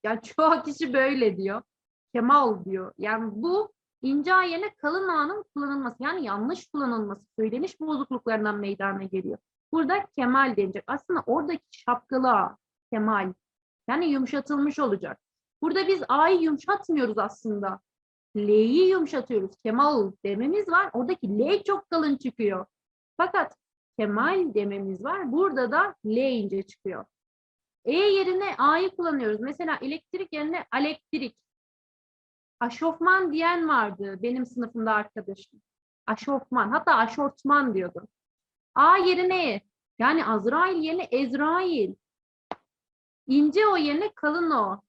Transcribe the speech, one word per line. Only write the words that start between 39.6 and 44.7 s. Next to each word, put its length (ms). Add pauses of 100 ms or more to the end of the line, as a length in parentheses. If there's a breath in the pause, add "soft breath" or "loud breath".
yani 280
Azrail 560
yerine 200
Ezrail. 920 (1300)
İnce 400
O 100
yerine 360
kalın 380
O. 380